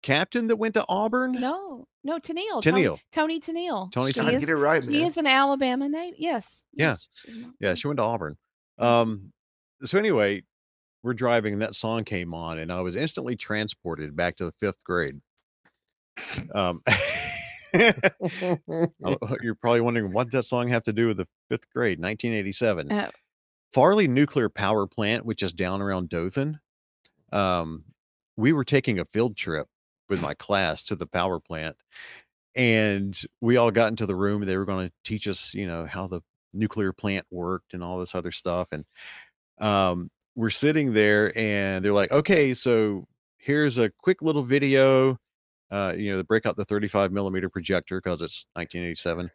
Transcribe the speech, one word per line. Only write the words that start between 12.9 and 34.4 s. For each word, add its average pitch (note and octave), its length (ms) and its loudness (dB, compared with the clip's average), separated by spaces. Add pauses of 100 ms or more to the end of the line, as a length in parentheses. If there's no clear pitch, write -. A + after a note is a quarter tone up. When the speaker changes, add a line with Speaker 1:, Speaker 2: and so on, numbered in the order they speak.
Speaker 1:
instantly B2+ 400 -4
transported E2 800 -6
back E2+ 220 0
to F#2 80 -6
the D#2+ 80 -4
fifth - 300 -4
grade. D2 380 -2 (1300)
Um, F2+ 300 0
<laughs> - 920 -2
I G#3+ 200 8 (1120)
don't, - 180 -2
Speaker 4:
<laughs> A#2+ 200 -4
Speaker 1:
you're A2+ 140 -4
probably A#2+ 260 4
wondering, A#2 300 0
what A#2+ 180 2
does A#2+ 40 -6
that C3 160 2
song A#2+ 200 0
have A#2+ 140 2
to A2 100 -2
do A#2 140 4
with G#2+ 100 0
the F#2 100 -4 (220)
fifth - 240 -6
grade, G#2 260 0
nineteen A2 340 -2
eighty-seven? G2+ 580 0
Speaker 2:
Oh. - 180 -2 (640)
Speaker 1:
Farley F#3 340 6
Nuclear C3 420 2
Power G2+ 380 0
Plant, A2 380 -2
which A2 180 -4
is F2 100 -4
down F#2 280 -2
around F#2+ 280 -2
Dothan. C3+ 500 -4 (720)
Um, E2+ 520 -2 (520)
we A#2 180 4
were C#3+ 100 0
taking B2 360 2
a D#2+ 60 -2
field A2 320 0
trip D#2 300 -4 (420)
with F#2+ 120 0
my D2 120 -4
class F#2 520 0
to G#2 100 -4
the E2 100 -8
power F2+ 340 -2
plant, D#2+ 380 -10 (760)
and G#2+ 640 2 (220)
we A#2+ 160 4
all A#2 140 6
got A2 180 4
into A2 180 -4
the F#2+ 80 -2
room. G2+ 300 0